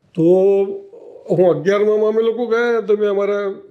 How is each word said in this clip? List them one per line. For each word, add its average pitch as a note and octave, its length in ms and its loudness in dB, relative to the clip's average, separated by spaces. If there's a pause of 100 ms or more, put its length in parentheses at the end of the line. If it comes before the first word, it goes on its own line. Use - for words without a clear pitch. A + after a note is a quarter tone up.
(160)
તો D#3+ 80 0 (1080)
હું F3+ 200 2
અગિયારમાં G3+ 580 0
અમે A3 160 0
લોકો A3+ 240 -2
ગયા A#3 340 0
તો G#3 160 0
મેં G#3 120 0
અમારા G3+ 440 -2 (180)